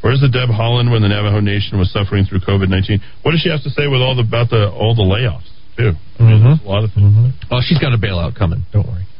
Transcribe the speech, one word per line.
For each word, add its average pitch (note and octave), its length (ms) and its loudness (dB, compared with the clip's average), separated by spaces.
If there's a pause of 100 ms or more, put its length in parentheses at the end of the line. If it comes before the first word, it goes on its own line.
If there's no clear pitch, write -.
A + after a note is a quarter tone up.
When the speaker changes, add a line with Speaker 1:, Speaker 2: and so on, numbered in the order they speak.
Speaker 1:
Where's C3+ 200 0
the C#3 80 4
Deb B2 200 0
Haaland A#2+ 440 0
when A2 100 2
the G2+ 60 2
Navajo G#2 320 0
Nation G2+ 380 -2
was F2+ 140 2
suffering G2+ 320 0
through G2 160 -2
covid G2 280 0
nineteen? G2 320 0 (220)
What D3+ 100 0
does E3 80 2
she E3+ 100 -2
have D3+ 140 -4
to C#3 60 -6
say D3 180 -2
with C3 120 0
all B2+ 140 0
the, B2 80 0
about A#2 260 0
the, G#2 220 2
all A2 240 0
the A2 80 0
layoffs, G2 460 -2 (280)
too? A#2 160 2 (260)
I A#2+ 40 4
mean, A2+ 160 8
Speaker 2:
Mm-hmm. A2 80 6
Speaker 1:
there's D3 180 4
a G#2 40 -12
lot G2+ 160 -2
of G#2 80 -4
things. G2+ 200 4
Speaker 2:
Mm-hmm. A#2+ 420 0
Oh, B2 80 0
she's D3+ 180 0
got C#3 120 0
a A2+ 60 0
bailout F#2 400 -4
coming. F2 240 -2 (100)
Don't G2+ 140 0
worry. F2+ 180 -8 (160)